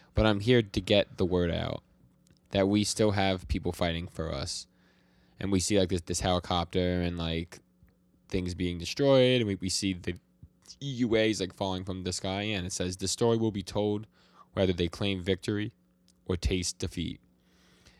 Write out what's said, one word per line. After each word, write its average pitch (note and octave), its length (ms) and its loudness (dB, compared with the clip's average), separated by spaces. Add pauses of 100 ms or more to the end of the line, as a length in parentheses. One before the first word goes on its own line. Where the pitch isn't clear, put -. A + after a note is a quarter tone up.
(140)
but G#2+ 120 4
I'm G#2 140 4
here A#2+ 200 4
to G2+ 220 -4
get G2+ 340 2
the G2 80 0
word F2 260 2
out E2+ 320 -4 (680)
that G2 180 2
we G#2 160 4
still G#2+ 280 2
have G2 360 0
people F2+ 240 -2
fighting E2+ 360 -2
for D#2+ 220 -8
us. C#2+ 360 -8 (760)
And F#2+ 100 -4
we G2 80 4
see, G2 200 2
like, F2+ 100 4
this, F2+ 140 -2
this - 180 -6
helicopter F2+ 800 0
and, F2 160 -2
like, E2 440 -6 (680)
things F2+ 260 -4
being F2 220 -2
destroyed, B2+ 640 4
and A2 80 0
we, G2 60 0
we F#2 160 -4
see G2 240 0
the F2+ 220 -6 (680)
E C#3 140 -8
U A2+ 200 2
As, A2 240 2
like, F2+ 140 -4
falling F#2+ 280 -4
from F#2 220 -8
the F#2 80 -2
sky, G2 300 -4
and G2+ 240 -4
it F#2 80 -8
says, F2+ 240 -4
"The F#2+ 100 -4
story A#2 300 2
will A2+ 140 0
be G2 100 -6
told G#2 440 -2 (460)
whether F#2+ 220 2
they F2 140 0
claim G2 340 -4
victory G#2 500 -2 (540)
or F#2 100 0
taste - 420 -2
defeat." - 420 -6 (800)